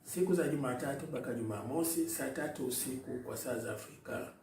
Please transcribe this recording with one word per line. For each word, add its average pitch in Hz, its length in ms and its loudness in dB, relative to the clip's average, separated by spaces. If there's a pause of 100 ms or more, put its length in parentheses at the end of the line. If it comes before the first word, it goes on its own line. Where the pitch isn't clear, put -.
siku 180 300 4
za 156 140 6
Jumatatu 139 580 0
mpaka 123 280 -2
Jumamosi 117 760 2
saa 135 220 0
tatu 135 360 -2
usiku 127 520 -2
kwa 120 180 -4
saa 120 220 0
za 113 140 -2
Afrika - 600 -6 (100)